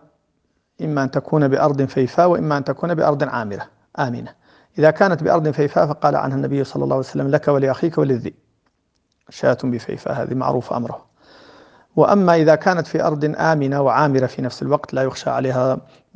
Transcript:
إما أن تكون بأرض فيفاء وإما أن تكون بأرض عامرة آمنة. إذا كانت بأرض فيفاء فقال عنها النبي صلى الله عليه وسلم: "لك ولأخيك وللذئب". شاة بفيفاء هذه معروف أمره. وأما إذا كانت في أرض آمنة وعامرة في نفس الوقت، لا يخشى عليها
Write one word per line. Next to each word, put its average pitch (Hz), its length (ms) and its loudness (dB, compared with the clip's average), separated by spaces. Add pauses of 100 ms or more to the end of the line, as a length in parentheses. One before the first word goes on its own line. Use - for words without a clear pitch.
(840)
إما 151 200 -2
أن 131 80 -2
تكون 147 380 0
بأرض 139 340 2
فيفاء 135 460 2
وإما 156 280 0
أن 135 80 -4
تكون 156 300 -4
بأرض 147 300 2
عامرة 110 420 -6 (320)
آمنة. 120 320 -6 (480)
إذا 156 120 6
كانت 165 320 2
بأرض 160 280 2
فيفاء 147 360 0
فقال 147 300 0
عنها 135 200 -2
النبي 139 280 -2
صلى 139 200 -6
الله 135 120 0
عليه 131 100 -2
وسلم: 139 220 -4
"لك 147 200 2
ولأخيك 139 500 0
وللذئب". 135 360 -2 (960)
شاة 127 340 0
بفيفاء - 500 -6
هذه - 200 -6
معروف 131 380 -2
أمره. 117 400 -8 (840)
وأما 175 380 6
إذا 156 200 6
كانت 170 320 0
في 160 160 -2
أرض 151 360 -2
آمنة 143 420 0
وعامرة 131 460 2
في - 160 -6
نفس 127 200 -6
الوقت، 143 320 -2
لا 131 80 0
يخشى 135 280 -4
عليها 127 480 -2 (380)